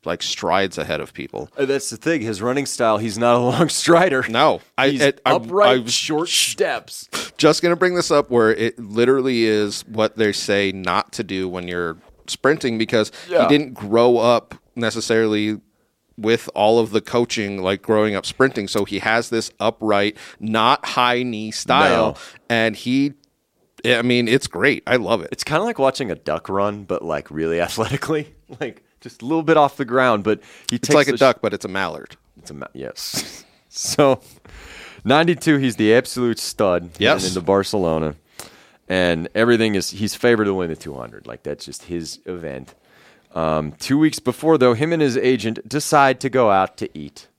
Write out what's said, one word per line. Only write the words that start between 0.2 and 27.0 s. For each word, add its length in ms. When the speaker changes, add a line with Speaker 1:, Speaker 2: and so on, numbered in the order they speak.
Speaker 1:
strides 540
ahead 240
of 140
people." 420
Speaker 2:
Uh, 100
that's 220
the 80
thing. 260
His 200
running 240
style, 320
he's 180
not 200
a 20
<laughs> 180
long 120
strider. 600
Speaker 1:
No. 320
I, 120
Speaker 2:
He's 120
Speaker 1:
it, 240
I, 100
Speaker 2:
upright, 340
Speaker 1:
I 100
was 160
Speaker 2:
short 340
steps. 800
Speaker 1:
just 240
gonna 140
bring 180
this 160
up 180
where 240
it 280
literally 640
is 420
what 300
they 160
say 400
not 400
to 100
do 260
when 200
you're 280
sprinting, 520
because 320
Speaker 2:
Yeah. 140
Speaker 1:
he 60
didn't 260
grow 440
up 360
necessarily 840
with 380
all 240
of 120
the 100
coaching, 640
like, 200
growing 320
up 120
sprinting. 420
So 160
he 160
has 300
this 280
upright, 580
not 460
high 400
knee 260
style, 640
Speaker 2:
No. 40
Speaker 1:
and 280
he, 380
I 180
mean, 260
it's 180
great. 400
I 100
love 260
it. 100
Speaker 2:
It's 100
kinda 220
like 160
watching 300
a 40
duck 340
run, 360
but, 180